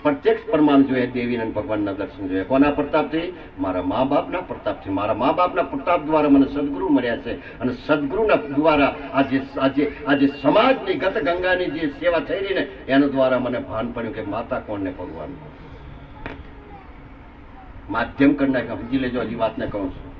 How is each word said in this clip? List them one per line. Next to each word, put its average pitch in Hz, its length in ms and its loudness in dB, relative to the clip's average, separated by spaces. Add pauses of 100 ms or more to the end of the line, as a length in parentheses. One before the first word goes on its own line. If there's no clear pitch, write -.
પ્રત્યક્ષ 147 400 2
પ્રમાણ 147 400 6
જોઈએ, 123 240 2
દેવી 120 300 -2
અને 110 140 -2
ભગવાનના 104 420 -2
દર્શન 95 340 -8
જોઈએ. 92 160 -2
કોના 139 280 4
પ્રતાપથી? 156 680 -2 (220)
મારા 139 220 -2
મા 135 220 0
બાપના 160 380 0
પ્રતાપથી. - 480 -6
મારા 101 240 0
મા 123 180 2
બાપના 180 320 2
પ્રતાપ 156 400 0
દ્વારા 147 260 4
મને 139 160 8
સદગુરુ 143 440 -4
મળ્યા 120 280 2
છે. - 420 -10
અને 123 140 -2
સદગુરુના 156 640 2
દ્વારા 147 600 2 (180)
આજે, 135 280 2 (200)
આજે, 135 340 2 (120)
આજે 139 200 4
સમાજની 196 680 4
ગત 190 240 0
ગંગાની 180 480 0
જે 156 220 -2
સેવા 165 320 0
થઈ 160 200 -4
રહી 196 140 -2
ને, 165 80 0 (260)
એના 139 200 4
દ્વારા 127 320 2
મને 123 200 -2
ભાન 123 320 -6
પડ્યું 113 240 -6
કે 110 60 -8
માતા 104 380 -6
કોણ 104 200 -8
ને 95 120 -4
ભગવાન 90 420 -12
કોણ. 76 160 -16 (2500)
માધ્યમ 139 440 2
કરી 139 180 0
નાખ્યા, 120 240 -2
સમજી 120 220 -4
લેજો, 123 240 -2
હજી 110 140 -6
વાતને 113 320 -2
કહું 98 240 -6
છું. - 280 -14